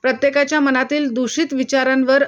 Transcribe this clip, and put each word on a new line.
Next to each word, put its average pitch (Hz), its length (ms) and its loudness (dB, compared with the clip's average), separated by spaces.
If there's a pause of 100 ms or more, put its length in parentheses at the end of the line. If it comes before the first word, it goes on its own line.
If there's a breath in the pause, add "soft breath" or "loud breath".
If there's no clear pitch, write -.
प्रत्येकाच्या 277 580 0
मनातील 277 500 0
दूषित 254 420 -2
विचारांवर 262 760 0